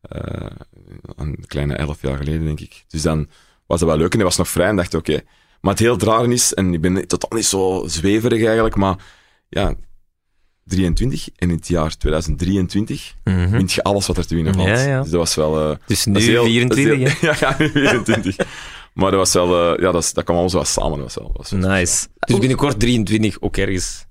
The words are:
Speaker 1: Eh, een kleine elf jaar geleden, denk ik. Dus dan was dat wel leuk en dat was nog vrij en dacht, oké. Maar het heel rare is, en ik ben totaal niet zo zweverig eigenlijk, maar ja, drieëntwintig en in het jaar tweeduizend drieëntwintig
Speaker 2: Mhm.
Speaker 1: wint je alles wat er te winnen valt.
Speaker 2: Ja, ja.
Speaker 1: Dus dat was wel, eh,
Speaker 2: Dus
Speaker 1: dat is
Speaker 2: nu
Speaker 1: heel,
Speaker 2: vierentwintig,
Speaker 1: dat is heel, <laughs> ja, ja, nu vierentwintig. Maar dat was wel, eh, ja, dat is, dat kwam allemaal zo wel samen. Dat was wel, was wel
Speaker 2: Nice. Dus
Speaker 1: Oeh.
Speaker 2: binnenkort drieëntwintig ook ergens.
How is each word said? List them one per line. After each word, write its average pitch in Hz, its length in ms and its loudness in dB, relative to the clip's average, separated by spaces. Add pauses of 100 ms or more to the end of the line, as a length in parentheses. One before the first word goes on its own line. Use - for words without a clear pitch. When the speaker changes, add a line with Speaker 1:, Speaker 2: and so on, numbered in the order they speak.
Speaker 1:
Eh, - 440 -10 (680)
een 76 320 -8
kleine 71 280 -2
elf 73 260 -4
jaar 69 160 -2
geleden, 78 280 -2
denk 76 140 -4
ik. - 280 -18
Dus 80 140 -6
dan 78 260 0 (380)
was 85 140 0
dat 82 100 2
wel 78 80 2
leuk 85 140 2
en 117 80 0
dat 98 80 4
was 85 100 0
nog 90 120 0
vrij 87 180 2
en 107 80 2
dacht, 87 180 -2
oké. 78 280 -2 (400)
Maar 95 100 2
het 98 100 -2
heel 117 180 2
rare 110 340 2
is, - 200 0
en 92 200 0
ik 82 80 -2
ben 90 260 0
totaal - 300 -2
niet 107 80 -2
zo 95 420 0
zweverig 107 580 0
eigenlijk, 113 300 2
maar 95 200 2 (540)
ja, - 240 0 (920)
drieëntwintig 95 680 0
en 87 140 -2
in 85 60 0
het 78 120 -8
jaar 78 300 -2
tweeduizend 78 420 -2
drieëntwintig 98 760 -2 (100)
Speaker 2:
Mhm. 90 260 2
Speaker 1:
wint 98 240 2
je - 100 -2
alles 101 240 0
wat 87 100 0
er 87 100 -2
te 82 80 -4
winnen 80 180 0
valt. 92 140 2
Speaker 2:
Ja, 113 140 2
ja. 135 200 0
Speaker 1:
Dus 135 80 -6
dat 85 100 2
was 82 160 0
wel, 78 240 0 (120)
eh, 78 140 -4
Speaker 2:
Dus - 180 0
Speaker 1:
dat 101 120 2
is 107 100 4
Speaker 2:
nu 117 60 4
Speaker 1:
heel, 120 120 4
Speaker 2:
vierentwintig, 123 560 2
Speaker 1:
dat 127 80 2
is 143 120 0
heel, 165 100 2
<laughs> - 0 -
ja, 147 60 2 (140)
ja, 135 100 -2
nu 151 100 2
vierentwintig. 120 680 2 (580)
Maar 92 180 2
dat 95 80 4
was 92 140 2
wel, 87 420 4
eh, - 80 -2
ja, 90 80 4
dat 85 120 0
is, - 100 -4
dat 85 100 -2
kwam 85 140 0
allemaal 90 140 2
zo 87 60 0
wel 73 80 0 (180)
samen. 76 160 -2
Dat 65 140 -10
was - 20 -14
wel, - 220 -8
was - 140 -10
wel 98 80 -2 (100)
Speaker 2:
Nice. 92 380 0 (120)
Dus - 120 -4
Speaker 1:
Oeh. 117 80 4
Speaker 2:
binnenkort 127 400 2
drieëntwintig 107 640 2
ook - 160 -4
ergens. 95 540 -4